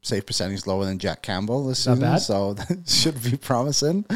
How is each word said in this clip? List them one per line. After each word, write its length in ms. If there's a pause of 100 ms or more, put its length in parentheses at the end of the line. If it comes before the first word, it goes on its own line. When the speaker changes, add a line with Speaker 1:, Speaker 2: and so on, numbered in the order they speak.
Speaker 1:
save 240
percentage 400
lower 200
than 140
Jack 220
Campbell 460
this 180
Speaker 2:
Not 120
Speaker 1:
season, 140
Speaker 2:
bad. 100
Speaker 1:
so 320
<laughs> 20
that 340
should 340
be 140
promising. 680 (100)